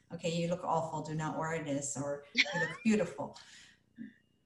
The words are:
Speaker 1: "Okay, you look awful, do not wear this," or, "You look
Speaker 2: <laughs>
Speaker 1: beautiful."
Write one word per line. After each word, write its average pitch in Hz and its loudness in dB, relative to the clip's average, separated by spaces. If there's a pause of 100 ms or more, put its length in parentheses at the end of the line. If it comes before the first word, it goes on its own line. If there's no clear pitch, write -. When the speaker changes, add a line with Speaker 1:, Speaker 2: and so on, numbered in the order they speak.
(140)
Speaker 1:
"Okay, 170 -2
you 170 2
look 175 0
awful, 160 2
do 156 -4
not 151 0
wear 160 0
this," 143 -2
or, 143 -2 (280)
"You - 0
look - 2
Speaker 2:
<laughs> - -10
Speaker 1:
beautiful." - 2 (1080)